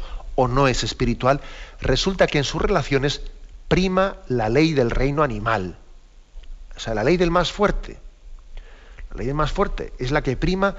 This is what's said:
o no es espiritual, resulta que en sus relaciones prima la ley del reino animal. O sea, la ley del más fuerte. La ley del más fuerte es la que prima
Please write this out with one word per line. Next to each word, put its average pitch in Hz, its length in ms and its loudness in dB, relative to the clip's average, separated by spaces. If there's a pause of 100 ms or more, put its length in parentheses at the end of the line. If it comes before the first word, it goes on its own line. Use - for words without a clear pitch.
(360)
o 127 100 4
no 131 220 4
es 120 160 0
espiritual, 127 560 2 (400)
resulta 175 480 2
que 156 100 0
en 143 60 2
sus 165 180 -4
relaciones 147 580 0 (460)
prima 190 520 2 (100)
la 117 200 0
ley 156 260 4
del 120 180 2
reino 143 320 2
animal. 107 520 -2 (1000)
O - 20 -12
sea, 113 160 -4
la 104 80 0
ley 156 140 4
del 170 160 2
más 175 180 2
fuerte. - 480 -2 (1120)
La - 80 -10
ley 104 80 -4
del 139 100 -2
más 151 160 0
fuerte - 460 -2
es 123 120 -4
la 147 120 2
que 127 160 -2
prima 190 400 0